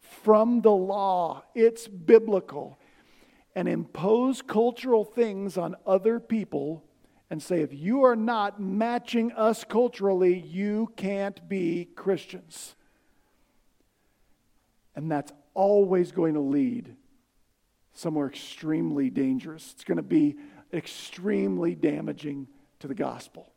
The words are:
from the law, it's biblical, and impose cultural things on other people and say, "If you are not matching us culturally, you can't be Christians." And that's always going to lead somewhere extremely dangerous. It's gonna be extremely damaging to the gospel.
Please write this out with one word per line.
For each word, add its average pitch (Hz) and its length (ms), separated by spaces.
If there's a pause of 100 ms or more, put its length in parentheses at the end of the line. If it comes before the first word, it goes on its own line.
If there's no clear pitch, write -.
from 220 600
the 214 120
law, 190 720 (100)
it's 226 320
biblical, 190 920 (760)
and 180 120
impose 202 760
cultural 233 640
things 202 520
on 180 200 (100)
other 190 320
people 160 680 (460)
and 156 100
say, 175 200
"If 143 120
you 190 300
are 247 140
not 214 440
matching 226 720
us 220 300
culturally, 196 760
you 202 600
can't 196 520
be 175 360 (100)
Christians." - 800 (2250)
And 156 140
that's 143 220 (220)
always 190 560
going 160 240
to 151 60
lead 131 560 (960)
somewhere 151 340
extremely 143 840
dangerous. 135 640
It's - 120
gonna 170 180
be - 340 (360)
extremely 180 1040
damaging 147 720 (320)
to 147 80
the 135 60
gospel. - 640